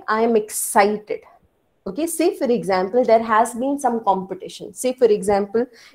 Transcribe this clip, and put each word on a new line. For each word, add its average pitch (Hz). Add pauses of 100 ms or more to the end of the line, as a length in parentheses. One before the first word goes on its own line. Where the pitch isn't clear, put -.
I 220
am 233
excited. 214 (680)
Okay, 233
say 339
for 269
example, 190
there 226
has 226
been 262
some 240
competition. 185
Say 254
for 254
example, 208 (280)